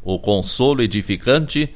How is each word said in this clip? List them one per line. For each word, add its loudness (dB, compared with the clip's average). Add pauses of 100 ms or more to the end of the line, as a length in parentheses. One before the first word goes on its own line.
o -4
consolo 2
edificante 0